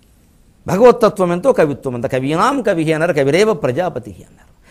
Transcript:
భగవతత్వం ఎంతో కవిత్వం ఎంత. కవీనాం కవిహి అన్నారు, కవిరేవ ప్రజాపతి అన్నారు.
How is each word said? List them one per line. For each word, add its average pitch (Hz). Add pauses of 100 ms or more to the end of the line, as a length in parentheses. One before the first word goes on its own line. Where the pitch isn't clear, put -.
(680)
భగవతత్వం 208
ఎంతో 180
కవిత్వం 139
ఎంత. 120
కవీనాం 160
కవిహి 165
అన్నారు, 160
కవిరేవ 151
ప్రజాపతి 143
అన్నారు. - (220)